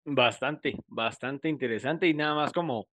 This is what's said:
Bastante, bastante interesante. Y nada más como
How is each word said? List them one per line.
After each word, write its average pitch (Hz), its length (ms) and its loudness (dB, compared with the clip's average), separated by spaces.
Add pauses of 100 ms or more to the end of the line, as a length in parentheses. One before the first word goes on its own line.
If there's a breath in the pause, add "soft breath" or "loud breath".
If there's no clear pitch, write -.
Bastante, 131 720 0 (100)
bastante 127 600 -4
interesante. 131 580 0
Y 156 80 6
nada 151 220 0
más 147 160 0
como 139 440 -2